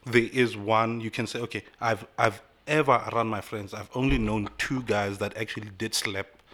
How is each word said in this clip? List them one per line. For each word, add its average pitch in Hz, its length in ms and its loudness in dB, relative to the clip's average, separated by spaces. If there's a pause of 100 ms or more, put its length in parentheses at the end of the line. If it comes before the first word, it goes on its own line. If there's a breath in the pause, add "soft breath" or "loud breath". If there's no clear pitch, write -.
there 117 280 4
is 123 240 2
one, 110 440 2
you 113 100 -4
can 113 160 -4
say, 120 120 -8
Okay, 113 240 -6 (180)
I've, 110 240 0 (140)
I've 110 240 2 (240)
ever 143 340 4 (120)
around 113 160 0
my 107 120 -2
friends, 101 320 -8
I've 104 220 -12
only 127 240 2
known 107 400 0
two 131 240 -2
guys 101 360 0
that 101 180 -4
actually 107 420 -6
did 107 160 -4
slap 98 320 -2 (280 soft breath)